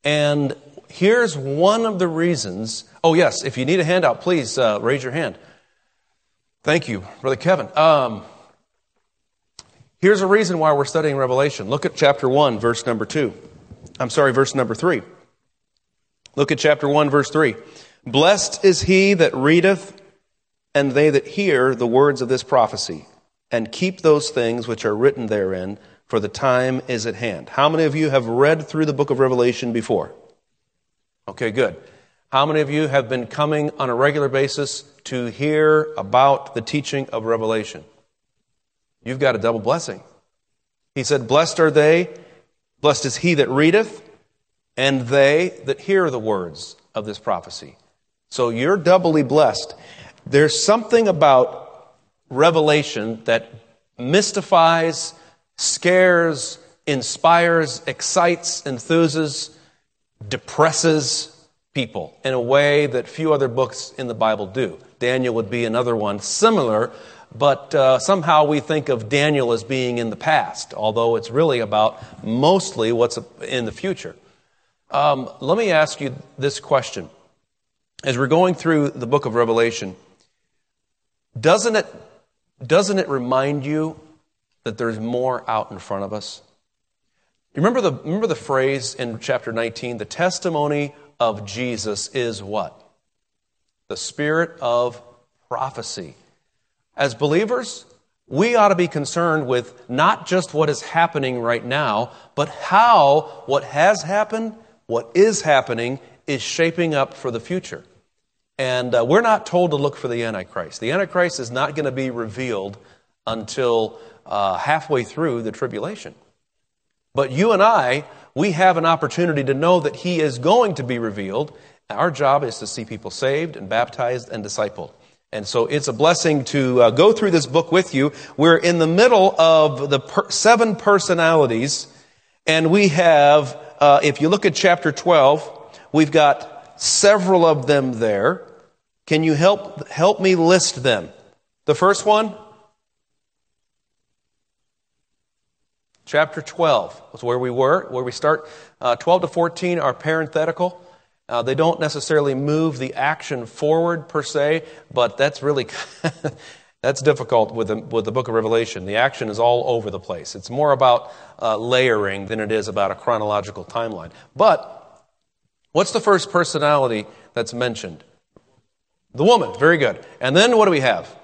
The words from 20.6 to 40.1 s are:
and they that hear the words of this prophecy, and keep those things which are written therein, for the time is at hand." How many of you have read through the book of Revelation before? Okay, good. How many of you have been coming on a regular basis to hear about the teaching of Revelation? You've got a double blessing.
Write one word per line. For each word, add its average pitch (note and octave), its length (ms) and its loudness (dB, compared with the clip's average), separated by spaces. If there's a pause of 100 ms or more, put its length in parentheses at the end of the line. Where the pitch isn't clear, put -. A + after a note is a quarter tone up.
and C#3 180 2
they D3 180 4
that C#3 160 0
hear C3+ 480 0
the A#2+ 120 -2
words C3 360 2
of A#2+ 60 -6
this B2+ 160 -2
prophecy, G#2+ 640 -2 (440)
and A2+ 220 -4
keep F#3 280 -4
those D3+ 300 2
things A#2 380 -4
which A2+ 160 -6
are G#2+ 120 0
written B2+ 300 0
therein, F#2+ 520 -4 (280)
for A2+ 140 -2
the G2+ 80 -6
time B2+ 580 0
is A#2 200 -6
at G2+ 100 -6
hand." G2 340 -8
How C#3+ 180 0
many D#3+ 160 2
of D3 120 0
you D#3 140 0
have C3 160 0
read C#3+ 420 2
through D#3 180 -2
the D3 60 -2
book C#3 180 -2
of B2+ 80 0
Revelation B2 540 0
before? G#2+ 400 -4 (1120)
Okay, A2 240 -6
good. G#2 260 -2 (540)
How C3+ 160 2
many D#3 140 0
of C#3+ 100 -2
you D3+ 160 -2
have C3+ 220 -2
been B2 180 -4
coming D3+ 520 -2
on C3 120 -4
a A#2 40 -2
regular C#3+ 340 0
basis C3+ 540 -4 (220)
to B2 220 -6
hear D3+ 720 0
about B2+ 560 2
the A2+ 80 -6
teaching C#3 480 -6
of A2+ 140 -8
Revelation? A2 600 -4 (1160)
You've C3 160 -8
got C3 160 2
a A2 40 -4
double A2+ 220 0
blessing. A#2 420 -4 (920)